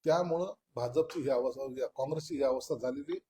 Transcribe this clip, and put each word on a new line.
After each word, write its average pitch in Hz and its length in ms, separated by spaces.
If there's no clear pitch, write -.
त्यामुळं 170 480
भाजपची 139 460
ही 135 80
अवस्था, 127 580
काँग्रेसची 151 480
ही 139 80
अवस्था 127 320
झालेली 143 420